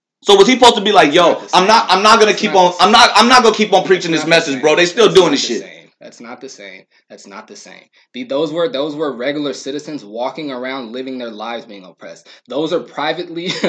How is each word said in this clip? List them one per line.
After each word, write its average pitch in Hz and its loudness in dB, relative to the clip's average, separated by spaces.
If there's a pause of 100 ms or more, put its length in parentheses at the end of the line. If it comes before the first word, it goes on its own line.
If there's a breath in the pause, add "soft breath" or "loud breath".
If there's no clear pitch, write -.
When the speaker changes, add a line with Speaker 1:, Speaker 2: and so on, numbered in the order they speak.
(240)
Speaker 1:
So 196 4
was 196 6
he 254 4
supposed 233 4
to 208 -4
be 208 0
like, 160 4
"Yo, 170 2
Speaker 2:
It's - -18
not - -
the - 0
Speaker 1:
I'm 185 2
not, 220 2
Speaker 2:
same. 185 2
Speaker 1:
I'm 196 -4
not 214 4
gonna 208 2
Speaker 2:
It's - -6
Speaker 1:
keep 208 -4
Speaker 2:
not 196 2
Speaker 1:
on, 175 4
Speaker 2:
the - -12
Speaker 1:
I'm 190 4
not, 226 4
I'm 214 4
not 254 6
gonna 220 2
keep 202 -2
on 190 2
Speaker 2:
It's - -4
Speaker 1:
preaching 170 0
this 151 -2
Speaker 2:
not 156 -6
the 160 -2
Speaker 1:
message, 160 2
Speaker 2:
same. 127 -8
Speaker 1:
bro. 156 2
They 175 2
still 208 2
Speaker 2:
It's 165 -2
Speaker 1:
doing 175 6
Speaker 2:
not 151 0
Speaker 1:
this 135 -2
Speaker 2:
the 120 -4
Speaker 1:
shit." 95 -6
Speaker 2:
same. 82 -20 (100)
That's 117 -20
not 123 -20
the 135 -18
same. 95 -20 (260)
That's 107 -20
not 98 -20
the 104 -20
same. - -20 (260)
The, 123 -12
those 143 -4
were, 170 -2
those 143 -6
were 147 -6
regular 143 -6
citizens 139 -12
walking 131 -8
around 127 -10
living 131 -12
their 120 -12
lives 110 -12
being 98 -20
oppressed. 87 -20 (200 soft breath)
Those 151 -6
are 165 -2
privately, 165 -10 (180)